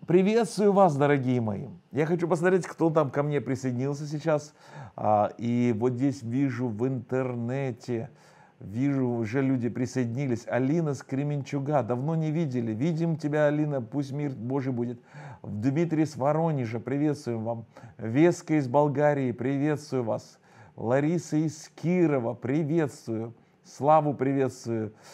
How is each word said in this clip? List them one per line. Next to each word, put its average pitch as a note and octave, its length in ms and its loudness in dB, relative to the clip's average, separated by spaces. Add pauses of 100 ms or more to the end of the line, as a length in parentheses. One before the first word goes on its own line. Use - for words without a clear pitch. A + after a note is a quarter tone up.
приветствую G3+ 640 4
вас, F#3 240 6
дорогие C3+ 440 4
мои. A2 280 -4 (220)
Я D3 160 0
хочу E3+ 220 0
посмотреть, F3 380 2
кто E3 240 0
там D3+ 200 2
ко C#3+ 120 0
мне D3 180 0
присоединился C3+ 680 -4
сейчас. D3+ 460 -2 (440)
А, G#2 420 2
и A#2+ 400 2
вот B2+ 160 0
здесь B2+ 280 -2
вижу B2 460 -2
в A2 180 -2
интернете, B2+ 1200 -4 (480)
вижу, B2+ 500 -2
уже A#2 320 0
люди C3 280 0
присоединились. A#2+ 800 -2
Алина C#3 480 0
с - 80 -10
Кременчуга, C#3+ 800 -2
давно B2+ 340 -2
не D#3 140 0
видели. B2+ 420 -2
Видим D#3+ 440 0
тебя, D3 300 2
Алина, D3 340 0
пусть C#3 320 -6
мир C#3+ 200 -4
Божий B2+ 400 -4
будет. A#2+ 280 -4 (420)
Дмитрий D3 640 0
с D3 120 -6
Воронежа, C#3 640 0
приветствуем C#3 640 -2
вам. A#2 200 -6 (320)
Веска D3+ 580 2
из C#3+ 140 0
Болгарии, C#3+ 640 2
приветствую C#3 720 -2
вас. - 340 -6 (380)
Лариса C#3+ 600 0
из D3+ 400 -2
Кирова, D3+ 580 2
приветствую. C3+ 1000 -2 (320)
Славу D3 480 2
приветствую. B2+ 800 -2 (220)